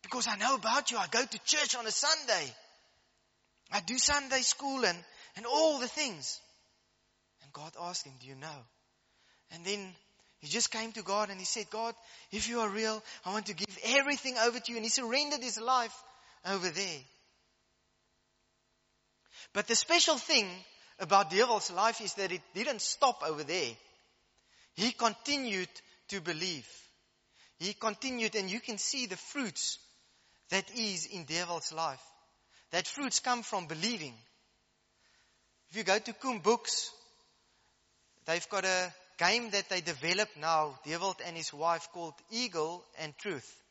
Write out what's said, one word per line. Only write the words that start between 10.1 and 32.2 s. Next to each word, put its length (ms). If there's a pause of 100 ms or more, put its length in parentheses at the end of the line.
he 80
just 240
came 220
to 100
God 260
and 100
he 60
said, 240
"God, 260 (360)
if 160
you 140
are 80
real, 340 (220)
I 60
want 160
to 60
give 300
everything 540
over 220
to 120
you." 60
And 80
he 40
surrendered 520
his 160
life 380 (500)
over 240
there. 300 (2500)
But 140
the 80
special 420
thing 300 (520)
about 300
Dewald's 420
life 300
is 140
that 160
it 100 (120)
didn't 280
stop 420
over 200
there. 320 (1000)
He 160
continued 760 (400)
to 120
believe. 460 (920)
He 160
continued, 600
and 140
you 100
can 180
see 300
the 100
fruits 640 (680)
that 220
is 340
in 200
Dewald's 460
life. 300 (680)